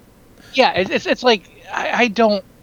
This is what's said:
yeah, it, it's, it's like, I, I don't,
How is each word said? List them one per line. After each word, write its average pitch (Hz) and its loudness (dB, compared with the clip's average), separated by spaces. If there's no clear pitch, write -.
yeah, 208 2
it, 185 -2
it's, 277 -4
it's 320 -2
like, 233 2
I, - -6
I 247 0
don't, 208 0